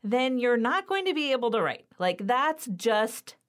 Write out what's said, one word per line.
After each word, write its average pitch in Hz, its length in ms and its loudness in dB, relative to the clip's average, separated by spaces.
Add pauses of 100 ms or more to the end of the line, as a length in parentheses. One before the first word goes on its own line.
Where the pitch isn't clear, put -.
then 254 340 0
you're 240 200 4
not 302 280 0
going 392 200 -2
to 370 80 0
be 294 180 0
able 240 200 0
to 220 100 2
write. 143 240 -2 (120)
Like, 185 300 -2
that's 285 480 0
just 220 640 -2 (120)